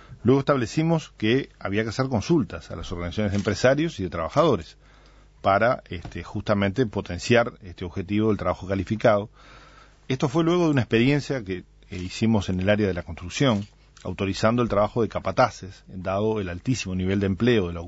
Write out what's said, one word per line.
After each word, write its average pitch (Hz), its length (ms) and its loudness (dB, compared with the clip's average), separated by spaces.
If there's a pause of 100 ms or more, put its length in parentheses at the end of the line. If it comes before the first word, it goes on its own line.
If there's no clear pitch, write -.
(240)
Luego 135 180 6
establecimos 151 760 0
que 120 320 0 (100)
había 101 240 -4
que 113 60 -6
hacer 131 200 -2
consultas 113 600 0
a 92 60 -12
las 95 160 -10
organizaciones 87 400 -2
de 101 60 0
empresarios 127 640 2
y 98 40 -4
de 87 60 -4
trabajadores 87 680 0 (640)
para, 110 480 2
este, 87 340 -10
justamente 101 640 0
potenciar 107 760 0
este 90 240 -12
objetivo 98 420 -2
del 104 100 2
trabajo 90 300 -4
calificado. 101 640 2 (800)
Esto 135 180 0
fue 160 160 2
luego 170 220 2
de 156 60 4
una 139 100 2
experiencia 127 640 2
que, 90 180 -6 (260)
eh, - 80 -10
hicimos 101 520 0
en 92 100 -2
el 92 100 0
área 104 180 2
de 90 60 0
la 85 100 -8
construcción, 101 640 -2 (380)
autorizando 101 580 0
el 117 60 2
trabajo 104 340 2
de 104 60 0
capataces, 92 800 -2
dado 98 540 -2
el 92 80 -6
altísimo 92 460 -4
nivel 95 260 0
de 98 60 2
empleo 104 400 2
de 85 60 -8
la, 85 140 -8